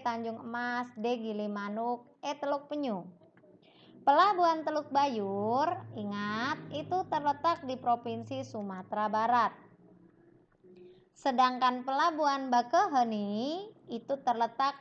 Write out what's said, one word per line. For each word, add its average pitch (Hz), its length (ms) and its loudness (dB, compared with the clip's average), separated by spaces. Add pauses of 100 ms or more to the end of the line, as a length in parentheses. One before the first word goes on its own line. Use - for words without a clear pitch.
Tanjung 233 400 -4
Emas, 240 480 -4
D. 214 240 -2
Gilimanuk, 214 880 -4 (160)
E. 285 160 -4
Teluk 285 320 -4
Penyu. 262 320 -2 (1000)
Pelabuhan 330 640 6
Teluk 302 240 -2
Bayur, 233 800 2 (240)
ingat, 208 640 -4 (160)
itu 359 400 -2
terletak 294 560 0
di 254 80 -4
Provinsi 233 720 -2
Sumatera 202 640 -4
Barat. 226 400 2 (1600)
Sedangkan 254 720 2
Pelabuhan 277 640 0
Bakahuni 247 1200 2 (240)
itu 233 220 -6 (100)
terletak 240 560 0